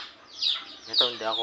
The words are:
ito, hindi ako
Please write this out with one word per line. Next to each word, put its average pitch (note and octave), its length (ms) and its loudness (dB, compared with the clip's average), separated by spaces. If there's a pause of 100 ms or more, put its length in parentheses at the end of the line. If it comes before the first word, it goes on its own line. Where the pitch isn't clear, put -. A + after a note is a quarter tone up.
(920)
ito, A2+ 180 6
hindi A2 160 -4
ako A2+ 180 2